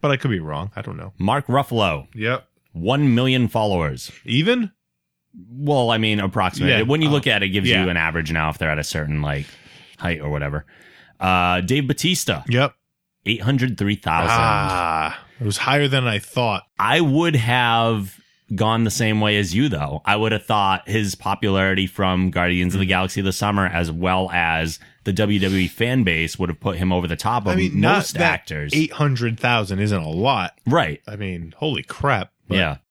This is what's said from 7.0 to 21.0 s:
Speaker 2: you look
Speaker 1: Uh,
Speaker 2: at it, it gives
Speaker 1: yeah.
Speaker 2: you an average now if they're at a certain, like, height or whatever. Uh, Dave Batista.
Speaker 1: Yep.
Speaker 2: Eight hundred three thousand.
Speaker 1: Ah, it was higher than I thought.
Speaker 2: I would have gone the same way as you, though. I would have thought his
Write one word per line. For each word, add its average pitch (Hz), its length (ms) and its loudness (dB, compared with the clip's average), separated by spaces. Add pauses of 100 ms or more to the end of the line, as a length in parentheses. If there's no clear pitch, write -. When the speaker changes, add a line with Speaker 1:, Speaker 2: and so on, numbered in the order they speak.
Speaker 2:
you 156 60 2
look 143 180 2
Speaker 1:
Uh, 135 40 2
Speaker 2:
at 104 120 2
it, 101 40 0
it - 40 0
gives 101 180 0
Speaker 1:
yeah. 104 160 4
Speaker 2:
you 90 60 0
an 87 60 0
average 80 360 -2
now 78 180 0
if 76 80 -8
they're 80 120 -2
at 76 80 0
a 76 60 -4
certain, 76 380 -4
like, 71 240 -4 (520)
height 85 220 -4
or 73 100 -6
whatever. 73 360 -4 (540)
Uh, 90 420 2
Dave 135 260 0
Batista. 143 600 -2
Speaker 1:
Yep. 131 260 2 (500)
Speaker 2:
Eight 107 180 -2
hundred 123 360 0
three 101 160 0
thousand. 85 380 0
Speaker 1:
Ah, 95 840 0 (220)
it 123 40 -6
was 101 140 -2
higher 143 280 2
than 131 220 2
I 104 100 0
thought. 110 460 -2 (140)
Speaker 2:
I 120 220 4
would 156 360 2
have 117 840 0 (380)
gone 113 280 2
the 107 60 0
same 107 300 0
way 104 180 2
as 92 160 -2
you, 131 140 2
though. 73 360 -4
I 101 120 2
would 110 160 0
have 107 120 -4
thought 98 440 0
his 101 260 -2